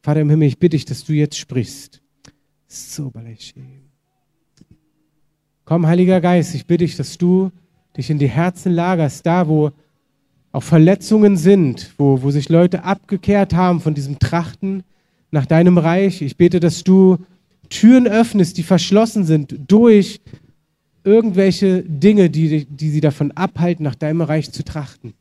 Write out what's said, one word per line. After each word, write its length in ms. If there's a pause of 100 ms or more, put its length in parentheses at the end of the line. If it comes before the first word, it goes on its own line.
Vater 200
im 80
Himmel, 180
ich 120
bitte 180
dich, 80
dass 180
du 100
jetzt 240
sprichst. 640 (640)
So, 420
Balashi. 440 (2000)
Komm, 200
Heiliger 360
Geist, 340
ich 100
bitte 200
dich, 100
dass 220
du 340 (460)
dich 120
in 100
die 100
Herzen 420
lagerst, 540
da 220
wo 240 (800)
auch 120
Verletzungen 760
sind, 600
wo, 240
wo 100
sich 180
Leute 340
abgekehrt 720
haben 260
von 140
diesem 260
Trachten 640 (460)
nach 160
deinem 320
Reich. 440
Ich 160
bete, 220
dass 240
du 340 (520)
Türen 380
öffnest, 500
die 60
verschlossen 640
sind 300 (120)
durch 540 (840)
irgendwelche 800
Dinge, 460
die, 360
die 240
sie 120
davon 300
abhalten, 520
nach 120
deinem 260
Reich 300
zu 120
trachten. 580